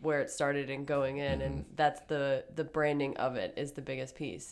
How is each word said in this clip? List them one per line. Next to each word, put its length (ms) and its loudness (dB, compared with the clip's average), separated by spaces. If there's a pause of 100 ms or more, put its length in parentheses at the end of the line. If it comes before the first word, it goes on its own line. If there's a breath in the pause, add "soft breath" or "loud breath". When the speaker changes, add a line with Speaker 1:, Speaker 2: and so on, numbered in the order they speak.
Speaker 1:
where 180 2
it 100 0
started 400 0
and 160 -4
going 340 2
in, 220 2
and 180 -2
Speaker 2:
Mm-hmm. 180 -10
Speaker 1:
that's 320 4
the, 340 2 (100)
the 120 -2
branding 500 2
of 220 0
it 180 -2
is 180 -2
the 100 -8
biggest 320 -6
piece. 360 -6